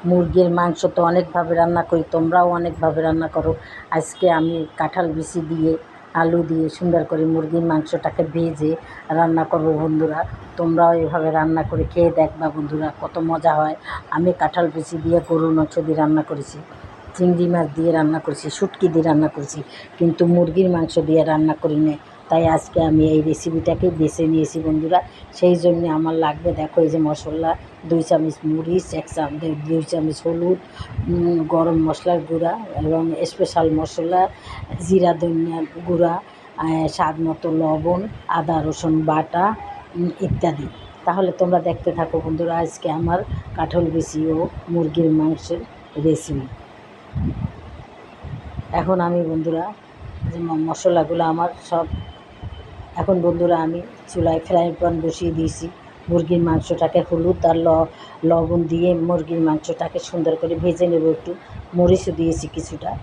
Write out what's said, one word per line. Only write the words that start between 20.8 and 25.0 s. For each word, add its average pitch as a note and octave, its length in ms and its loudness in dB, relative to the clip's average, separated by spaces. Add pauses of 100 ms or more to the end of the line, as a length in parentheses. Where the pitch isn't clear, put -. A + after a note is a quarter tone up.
দিয়ে D#3 240 4
রান্না D#3 300 2
করি D3+ 220 -2
নি। D3+ 220 2 (320)
তাই E3 180 4
আজকে D#3+ 340 0
আমি D#3 280 4
এই D#3 120 4
রেসিপিটাকে D#3+ 680 0
বেছে D#3 380 0
নিয়েছি D#3+ 320 0
বন্ধুরা। D#3 420 2 (320)